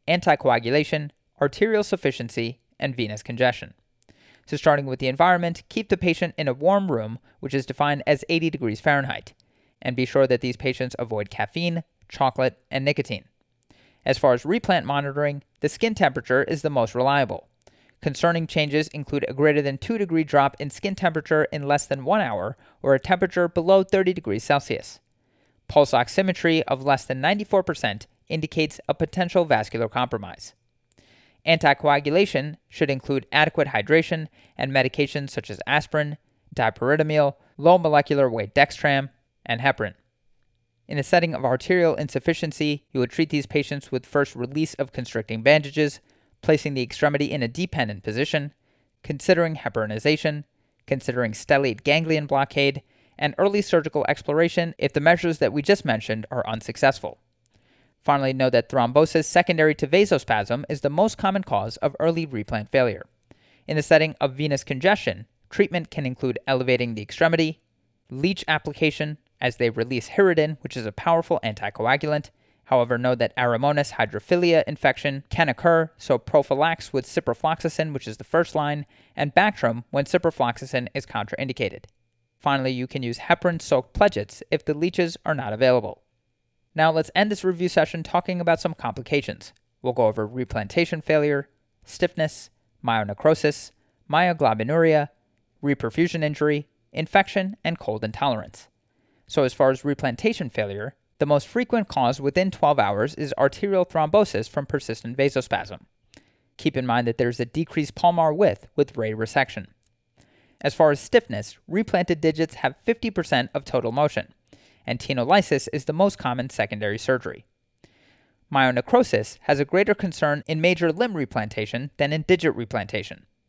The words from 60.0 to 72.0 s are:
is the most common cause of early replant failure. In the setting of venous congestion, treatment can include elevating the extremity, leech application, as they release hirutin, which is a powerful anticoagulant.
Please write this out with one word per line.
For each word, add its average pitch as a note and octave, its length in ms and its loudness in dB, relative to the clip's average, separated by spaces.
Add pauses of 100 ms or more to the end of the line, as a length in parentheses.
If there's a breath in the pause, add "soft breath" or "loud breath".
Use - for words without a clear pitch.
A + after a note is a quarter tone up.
is D3 100 -6
the C#3+ 100 0
most F#3 280 0
common F#3+ 260 -2
cause A2 340 -2
of - 220 -4
early E3 260 0
replant A2 460 -6
failure. B2 340 2 (600 soft breath)
In D#3 80 -4
the D3+ 80 0
setting D#3 380 4
of C3+ 140 0
venous C#3+ 280 -2
congestion, C3 640 -2 (220)
treatment F3 420 0
can C#3+ 140 -4
include B2+ 420 -4
elevating B2+ 480 0
the G#2+ 60 -8
extremity, E3 580 0 (500)
leech D#3+ 380 -4
application, D3+ 720 -2 (240)
as B2 160 -2
they A#2+ 120 2
release A#2+ 420 -4
hirutin, D#3+ 500 2
which - 160 -12
is A2+ 80 -6
a G#2+ 80 -6
powerful E3+ 500 0
anticoagulant. B2 840 -2 (340)